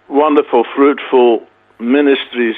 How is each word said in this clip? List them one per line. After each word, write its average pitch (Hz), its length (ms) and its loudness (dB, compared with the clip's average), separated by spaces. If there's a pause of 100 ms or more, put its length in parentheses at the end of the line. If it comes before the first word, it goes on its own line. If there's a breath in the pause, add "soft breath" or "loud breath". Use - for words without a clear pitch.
wonderful, 147 560 0 (100)
fruitful 127 720 0 (340)
ministries 123 760 -2